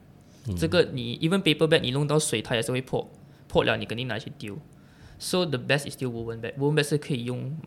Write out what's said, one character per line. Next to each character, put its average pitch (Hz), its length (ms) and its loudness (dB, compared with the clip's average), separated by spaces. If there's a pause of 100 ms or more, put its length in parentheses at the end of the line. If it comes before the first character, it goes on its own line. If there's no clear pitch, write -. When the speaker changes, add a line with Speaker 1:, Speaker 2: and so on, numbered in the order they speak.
(460)
Speaker 1:
嗯。 104 100 -2
Speaker 2:
这 160 120 2
个 165 140 2 (100)
你， 120 260 -6
even 180 240 2
paper 156 240 4
bag， 156 140 6
你 123 100 0
弄 143 160 0
到 147 120 4
水， 120 220 0
它 123 140 -4
也 113 80 2
是 - 80 -2
会 127 100 0
破， - 300 -4 (380)
破 165 160 4
了 113 120 4
你 107 80 -4
肯 110 120 -6
定 127 100 -4
拿 113 120 -4
去 - 200 -10
丢。 101 180 -8 (640)
So 180 260 0
the 135 140 -2
best 139 320 0
is - 60 -14
still 127 140 -4
woven 117 300 -6
bag。 113 160 -8
woven 147 200 2
bag 143 80 4
是 147 140 0
可 147 160 -2
以 117 100 -2
用 123 320 -4 (100)